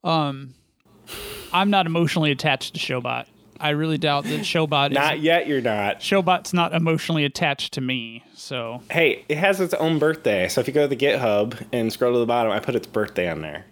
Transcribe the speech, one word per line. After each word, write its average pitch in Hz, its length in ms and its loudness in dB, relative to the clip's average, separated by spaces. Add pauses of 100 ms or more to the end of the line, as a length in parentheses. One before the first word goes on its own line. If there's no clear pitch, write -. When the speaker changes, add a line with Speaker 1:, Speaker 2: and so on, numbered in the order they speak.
Speaker 1:
Um, 143 520 -2 (960)
I'm 196 180 2
not 190 160 4
emotionally 165 460 2
attached 139 420 -2
to 156 60 -6
Showbot. 123 460 -4 (340)
I 151 100 0
really 156 280 0
doubt 143 260 0
that 214 180 -4
Showbot 147 480 0
is 139 40 -2
Speaker 2:
Not 151 240 2
yet, 165 300 2
you're 143 120 2
not. 104 380 0
Speaker 1:
Showbot's 185 560 0
not 170 180 2
emotionally 165 520 0
attached 143 500 -2
to 139 60 -4
me, 117 420 -6 (120)
so. 120 540 -8
Speaker 2:
Hey, 160 400 0
it 151 80 -2
has 190 240 2
its 185 140 0
own 160 240 2
birthday. 139 500 2
So - 120 0
if 117 80 0
you 135 40 -6
go 147 100 2
to 143 60 2
the 135 80 -2
GitHub 117 640 2 (120)
and 113 200 0
scroll 123 200 0
to 120 80 2
the 117 60 0
bottom, 117 260 0
I 104 80 -2
put 120 160 -4
its - 100 -2
birthday 98 420 -2
on 78 120 -6
there. 76 320 -12